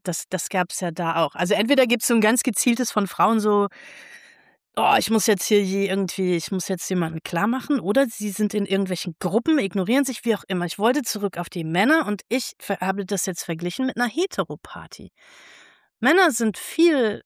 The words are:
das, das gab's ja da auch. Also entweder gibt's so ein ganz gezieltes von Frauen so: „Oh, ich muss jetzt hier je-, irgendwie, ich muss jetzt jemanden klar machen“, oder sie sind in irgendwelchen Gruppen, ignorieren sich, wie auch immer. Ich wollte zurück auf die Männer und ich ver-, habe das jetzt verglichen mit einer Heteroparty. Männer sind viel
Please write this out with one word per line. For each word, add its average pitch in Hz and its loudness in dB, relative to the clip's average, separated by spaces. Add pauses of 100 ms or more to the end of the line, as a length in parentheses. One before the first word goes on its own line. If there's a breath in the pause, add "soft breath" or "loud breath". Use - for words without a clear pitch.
das, - -6
das - -6
gab's 180 -2
ja 175 -4
da 165 -4
auch. 143 -2
Also 180 0
entweder 247 4
gibt's 233 0
so 240 2
ein 226 4
ganz 220 4
gezieltes 240 0
von 202 0
Frauen 214 2
so: 202 2 (1080 loud breath)
„Oh, 233 4
ich 151 0
muss 220 2
jetzt 202 2
hier 208 4
je-, 196 0
irgendwie, 185 0
ich - -6
muss 185 -2
jetzt 180 -6
jemanden 165 -2
klar 175 -2
machen“, 247 0
oder 214 2
sie 208 -6
sind 208 -2
in 202 0
irgendwelchen 185 -2
Gruppen, 240 2
ignorieren 202 0
sich, 254 -6
wie 226 2
auch - -6
immer. 180 -2
Ich - -8
wollte 247 2
zurück 202 -4
auf 175 -6
die 170 -6
Männer 208 2
und 202 -4
ich - -4
ver-, - -4
habe 190 -2
das 190 -4
jetzt 180 -6
verglichen 175 -4
mit 262 -6
einer 240 -2
Heteroparty. - -6 (880 loud breath)
Männer 330 6
sind 226 0
viel 277 2